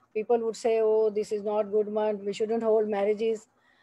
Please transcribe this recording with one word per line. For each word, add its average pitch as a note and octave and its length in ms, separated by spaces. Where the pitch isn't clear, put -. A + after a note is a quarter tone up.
People A3 260
would A3+ 160
say, A3+ 260
"Oh, A3 280
this G#3 220
is G#3 120
not G#3 280
good G#3 160
month, G#3+ 360
we G3+ 100
shouldn't A3+ 300
hold A3 240
marriages." G#3+ 600